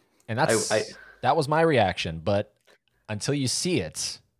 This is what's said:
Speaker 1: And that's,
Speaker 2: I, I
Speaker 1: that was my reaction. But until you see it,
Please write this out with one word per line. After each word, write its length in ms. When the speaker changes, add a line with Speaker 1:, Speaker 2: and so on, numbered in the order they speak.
Speaker 1:
And 100
that's, 340
Speaker 2:
I, 60
I 60
Speaker 1:
that 140
was 120
my 140
reaction. 600
But 300
until 240
you 140
see 320
it, 400